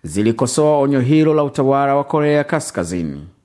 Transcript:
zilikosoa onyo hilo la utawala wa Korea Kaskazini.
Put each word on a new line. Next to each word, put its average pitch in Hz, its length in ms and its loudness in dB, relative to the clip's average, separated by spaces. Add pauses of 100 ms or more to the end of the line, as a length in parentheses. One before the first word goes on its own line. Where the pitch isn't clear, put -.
zilikosoa 113 760 0
onyo 139 200 0
hilo 156 340 2
la 151 100 2
utawala 139 520 0
wa 143 80 0
Korea 147 400 0
Kaskazini. 87 840 -6 (180)